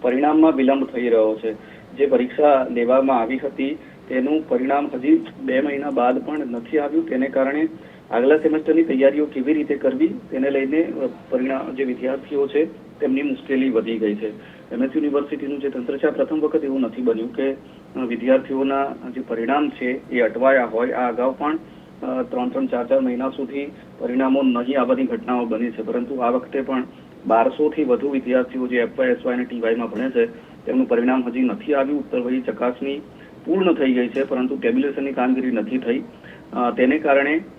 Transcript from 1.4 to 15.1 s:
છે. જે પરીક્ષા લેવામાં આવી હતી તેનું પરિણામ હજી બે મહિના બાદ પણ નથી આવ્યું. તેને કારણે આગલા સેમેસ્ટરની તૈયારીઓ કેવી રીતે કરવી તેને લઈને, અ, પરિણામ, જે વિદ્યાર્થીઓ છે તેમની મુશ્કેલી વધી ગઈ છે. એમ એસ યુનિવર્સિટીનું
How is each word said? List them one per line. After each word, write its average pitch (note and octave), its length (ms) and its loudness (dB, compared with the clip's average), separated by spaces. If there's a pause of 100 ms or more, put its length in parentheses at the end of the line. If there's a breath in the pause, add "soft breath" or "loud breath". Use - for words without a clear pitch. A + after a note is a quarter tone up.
છે. A2 80 -2 (440 loud breath)
જે C#3 100 2
પરીક્ષા C3 640 4
લેવામાં B2+ 500 4
આવી B2+ 180 -2
હતી C#3 400 -4 (300 loud breath)
તેનું C3+ 400 0
પરિણામ C#3 460 0
હજી D3+ 320 2 (140)
બે C3 200 0
મહિના C#3+ 300 -4
બાદ B2+ 360 2
પણ D3+ 120 -4
નથી B2 400 -4
આવ્યું. D3+ 300 -2
તેને C3 180 -2
કારણે C3+ 420 0 (420 loud breath)
આગલા C3 260 4
સેમેસ્ટરની D#3 460 2
તૈયારીઓ C#3 440 4
કેવી C#3 260 -2
રીતે D3+ 220 0
કરવી C3+ 340 0
તેને C#3 420 -2
લઈને, C#3 320 2
અ, C3+ 240 -2 (240)
પરિણામ, C3 440 -2
જે C3+ 100 -2
વિદ્યાર્થીઓ C3 640 -2
છે C#3+ 180 2 (340)
તેમની C3+ 240 0
મુશ્કેલી C3+ 480 0
વધી A2 280 0
ગઈ G#2 160 0
છે. G#2+ 440 -10 (140)
એમ B2 120 -2
એસ C3+ 120 -2
યુનિવર્સિટીનું C#3+ 640 -2